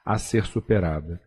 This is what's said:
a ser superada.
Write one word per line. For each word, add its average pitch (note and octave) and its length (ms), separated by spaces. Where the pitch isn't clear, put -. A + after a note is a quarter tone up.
a G#2+ 140
ser A2 260
superada. E2+ 840